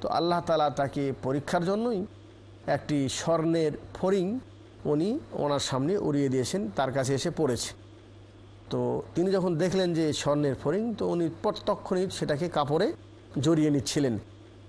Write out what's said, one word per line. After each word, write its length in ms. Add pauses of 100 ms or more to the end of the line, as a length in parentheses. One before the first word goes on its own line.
তো 80
আল্লাহ 320
তাআলা 300
তাকে 420 (100)
পরীক্ষার 420
জন্যই 420 (600)
একটি 420
স্বর্ণের 640 (220)
ফড়িং 460 (440)
উনি 340 (140)
ওনার 280
সামনে 380
উড়িয়ে 300
দিয়েছেন, 480
তার 160
কাছে 220
এসে 160
পড়েছে। 440 (960)
তো 320 (120)
তিনি 160
যখন 280
দেখলেন 360
যে 180
স্বর্ণের 420
ফড়িং, 400
তো 140
উনি 220 (120)
প্রত্যক্ষণই 680
সেটাকে 380
কাপড়ে 440 (480)
জড়িয়ে 300
নিচ্ছিলেন। 480 (500)